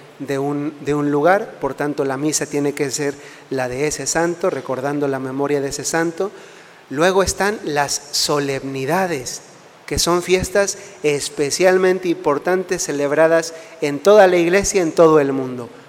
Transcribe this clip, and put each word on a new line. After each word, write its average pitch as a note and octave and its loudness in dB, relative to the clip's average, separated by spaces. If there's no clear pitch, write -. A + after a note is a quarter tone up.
de C#3 -4
un, C#3+ -4
de C#3+ -2
un D3 0
lugar, E3+ 0
por C3 -4
tanto D3 -4
la C3+ -2
misa D3 -2
tiene C#3+ -2
que C#3 -4
ser C#3+ -4
la B2+ -4
de C3+ -4
ese C#3+ -6
santo, E3+ -2
recordando C#3 -4
la C3+ -2
memoria C#3 -2
de C#3 -4
ese C3 -8
santo. E3+ -2
Luego F3+ 2
están G3 -2
las C#3+ -2
solemnidades, C#3 -2
que C#3+ -6
son F3 2
fiestas F#3 0
especialmente F#3 2
importantes F3 -2
celebradas D#3 2
en C#3+ -2
toda G3 8
la F3+ 4
iglesia, F3+ 2
en D#3+ 0
todo D#3+ 8
el C#3 0
mundo. B2+ -6